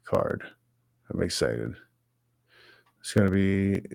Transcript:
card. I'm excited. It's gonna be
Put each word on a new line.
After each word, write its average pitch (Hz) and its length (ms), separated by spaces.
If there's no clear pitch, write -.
card. - 380
I'm 87 100
excited. 58 540
It's - 140
gonna 101 180
be 98 500